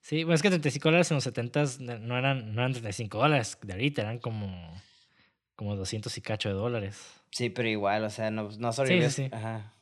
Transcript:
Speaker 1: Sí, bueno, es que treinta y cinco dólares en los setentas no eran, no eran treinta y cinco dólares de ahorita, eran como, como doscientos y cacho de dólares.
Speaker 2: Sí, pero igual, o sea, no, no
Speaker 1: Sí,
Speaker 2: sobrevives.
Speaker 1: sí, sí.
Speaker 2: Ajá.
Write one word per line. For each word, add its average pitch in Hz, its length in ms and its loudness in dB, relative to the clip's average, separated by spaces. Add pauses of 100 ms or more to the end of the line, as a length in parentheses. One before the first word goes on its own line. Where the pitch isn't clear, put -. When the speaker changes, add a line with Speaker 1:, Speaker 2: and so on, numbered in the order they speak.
Speaker 1:
Sí, 160 240 -2
bueno, 165 100 6
es 151 80 6
que 202 60 6
treinta 160 200 4
y - 20 4
cinco 147 180 2
dólares 170 220 6
en 160 60 2
los 131 80 0
setentas 127 560 0
no 120 380 -4
eran, 127 360 0
no 117 80 0
eran 131 100 2
treinta 113 180 -6
y - 40 -6
cinco 104 240 -6
dólares 135 440 4
de 98 120 -8
ahorita, 127 280 0
eran 110 160 -4
como, 95 560 -8 (800)
como 104 200 -4
doscientos 98 400 -6
y 101 60 -12
cacho 107 260 -4
de 98 60 -2
dólares. 104 520 -4 (240)
Speaker 2:
Sí, 120 200 -2
pero 117 180 -2
igual, 107 360 2
o 104 60 -2
sea, 110 200 -2
no, 107 280 -4
no 117 140 -2
Speaker 1:
Sí, 113 40 -4
Speaker 2:
sobrevives. 147 380 4
Speaker 1:
sí, 139 100 -2
sí. 131 80 -4
Speaker 2:
Ajá. 110 500 -8